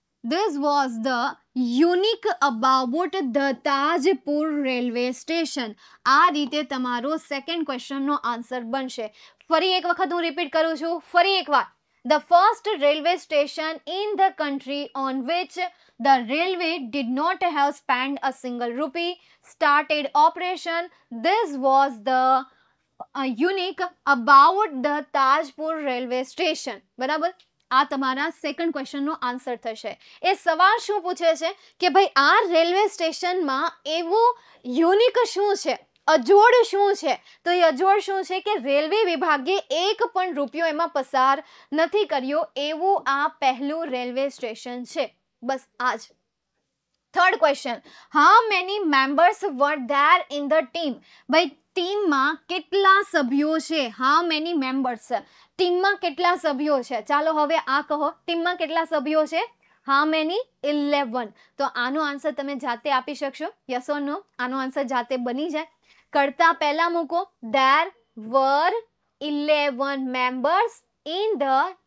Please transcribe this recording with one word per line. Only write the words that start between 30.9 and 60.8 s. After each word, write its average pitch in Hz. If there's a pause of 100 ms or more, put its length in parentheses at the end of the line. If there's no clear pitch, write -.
પૂછે 339
છે 330 (240)
કે 359
ભાઈ 381 (100)
આ 285 (160)
રેલવે 349
સ્ટેશનમાં 330 (140)
એવું 349 (280)
યુનિક 349 (100)
શું 403
છે, 262 (280)
અજોડ 403
શું 403
છે? 311 (220)
તો 349
એ 359
અજોડ 349
શું 381
છે 370
કે 415
રેલવે 302
વિભાગે 320 (140)
એક 370 (100)
પણ 370
રૂપિયો 285
એમાં 320
પસાર 269 (280)
નથી 339
કર્યો, 294 (100)
એવું 311
આ 277
પહેલું 285
રેલવે 254
સ્ટેશન 247
છે. 254 (260)
બસ 262 (200)
આ 247
જ. 220 (1120)
થર્ડ 370
ક્વેશ્ચન, 277 (340)
how 403
many 370
members 294
were 285
there 285
in 285
the 311 (100)
team? 311 (360)
ભાઈ 330
ટીમમાં 320 (100)
કેટલા 381
સભ્યો 294
છે? 285
How 311
many 311
members? 254 (360)
ટીમમાં 370
કેટલા 349
સભ્યો 294
છે? 233
ચાલો 294
હવે 302
આ 285
કહો, 302
ટીમમાં 339
કેટલા 330
સભ્યો 311
છે? 330 (460)
How 294
many? 311 (280)
ઇલેવન. 285 (260)